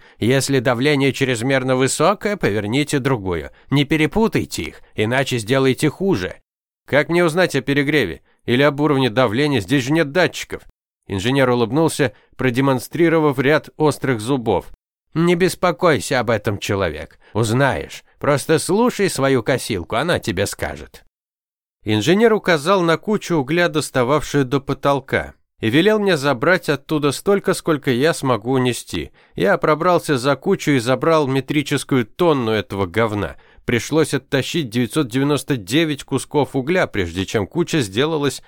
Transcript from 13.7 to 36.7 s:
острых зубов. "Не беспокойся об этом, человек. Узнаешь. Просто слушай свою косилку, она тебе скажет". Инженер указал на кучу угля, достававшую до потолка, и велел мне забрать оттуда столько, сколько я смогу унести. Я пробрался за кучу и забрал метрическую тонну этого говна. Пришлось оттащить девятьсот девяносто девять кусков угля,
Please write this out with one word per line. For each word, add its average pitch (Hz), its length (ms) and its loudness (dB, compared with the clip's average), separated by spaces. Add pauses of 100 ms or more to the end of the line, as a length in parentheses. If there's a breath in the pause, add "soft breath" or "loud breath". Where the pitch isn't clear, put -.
острых 135 440 0
зубов. 113 500 -2 (420)
"Не 170 220 2
беспокойся 165 840 0
об 110 80 -2
этом, 107 280 -2
человек. 85 600 -4 (140 soft breath)
Узнаешь. 113 720 -2 (140)
Просто 147 420 0
слушай 202 500 0
свою 135 340 0
косилку, 107 540 -4
она 151 220 0
тебе 101 260 -2
скажет". - 580 -10 (800)
Инженер 165 480 2
указал 185 500 0
на 165 160 2
кучу 196 380 -2
угля, 165 320 0
достававшую 143 800 0
до 135 160 -2
потолка, 131 720 -2 (260)
и 110 100 -2
велел 190 300 4
мне 196 160 2
забрать 143 540 0
оттуда 147 420 -2
столько, 196 440 0
сколько 147 360 -2
я 139 220 2
смогу 123 400 -2
унести. 123 580 -2 (240 soft breath)
Я 190 220 2
пробрался 156 600 0
за 135 200 0
кучу 175 340 0
и 139 80 4
забрал 131 480 2
метрическую 139 800 -2
тонну 139 460 0
этого 98 340 -2
говна. 104 500 -2 (300 soft breath)
Пришлось 139 480 0
оттащить 135 560 -4
девятьсот 123 400 -2
девяносто 139 480 -2
девять 135 480 -2
кусков 135 500 -2
угля, 147 320 0